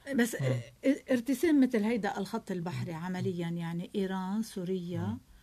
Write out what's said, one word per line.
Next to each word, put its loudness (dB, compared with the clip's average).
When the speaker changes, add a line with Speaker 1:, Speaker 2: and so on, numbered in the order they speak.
Speaker 1:
بس 2
Speaker 2:
مم. 2
Speaker 1:
ارتسام 4
مثل 4
هيدا 0
الخط -4
البحري -4
Speaker 2:
مم. -6
Speaker 1:
عمليًا، -2
يعني، -4
إيران، -2
سوريا -4
Speaker 2:
مم. -4